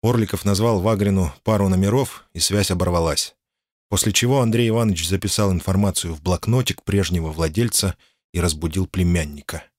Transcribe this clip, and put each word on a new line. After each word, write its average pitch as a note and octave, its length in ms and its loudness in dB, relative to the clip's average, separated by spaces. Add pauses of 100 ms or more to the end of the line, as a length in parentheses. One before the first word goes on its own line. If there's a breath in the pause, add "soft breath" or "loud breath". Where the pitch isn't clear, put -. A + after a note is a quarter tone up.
Орликов A2 420 0
назвал G#2 360 2
Вагрину G2 520 2 (100)
пару G2+ 260 2
номеров, G2+ 640 0
и E2+ 80 -8
связь G2+ 300 0
оборвалась. F2 640 0 (540)
После G#2 240 0
чего C3 280 2
Андрей A#2 280 2
Иванович G#2+ 400 0
записал G2 440 0
информацию F#2 640 0
в D2+ 80 -14
блокнотик A2+ 640 0
прежнего F2 480 0
владельца E2 640 -2 (360 soft breath)
и F2+ 80 -2
разбудил E2+ 460 -2
племянника. E2 800 -2 (140)